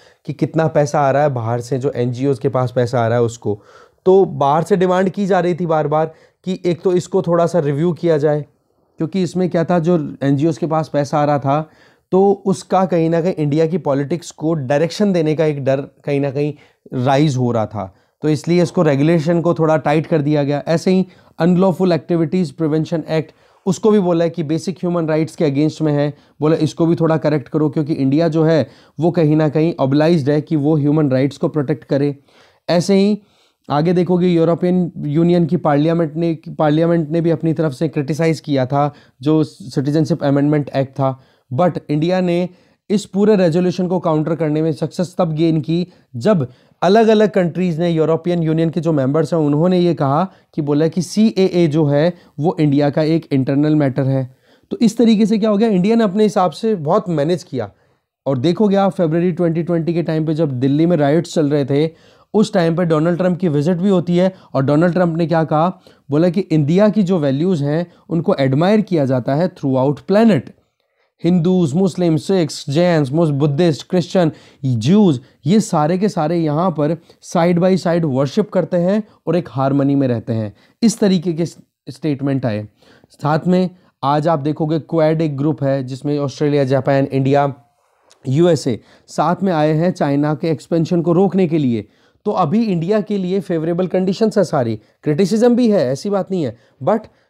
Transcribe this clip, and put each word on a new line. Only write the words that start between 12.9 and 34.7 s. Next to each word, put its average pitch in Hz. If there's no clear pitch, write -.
ना 170
कहीं 180
इंडिया 156
की 165
पॉलिटिक्स 147
को 160
डायरेक्शन 160
देने 156
का 160
एक 143
डर 135
कहीं 143
ना 139
कहीं 147
राइज 139
हो 123
रहा 113
था, 98
तो 151
इसलिए 165
इसको 170
रेगुलेशन 156
को 170
थोड़ा 156
टाइट 151
कर 160
दिया 147
गया। 143
ऐसे 165
ही 185
अनलॉफुल 180
एक्टिविटीज 165
प्रिवेंशन 156
एक्ट, 156
उसको 208
भी 214
बोला 175
है 170
कि 165
बेसिक 156
ह्यूमन 175
राइट्स 156
के 175
अगेंस्ट 147
में 156
है, 147
बोला 156
इसको 156
भी 165
थोड़ा 160
करेक्ट 147
करो, 151
क्योंकि 156
इंडिया 143
जो 160
है 156
वो 160
कहीं 156
ना 156
कहीं 160
ऑब्लाइज्ड 147
है 147
कि 151
वो 151
ह्यूमन 147
राइट्स 135
को 170
प्रोटेक्ट 147
करे। 143
ऐसे 175
ही 202
आगे 156
देखोगे 180
यूरोपियन 175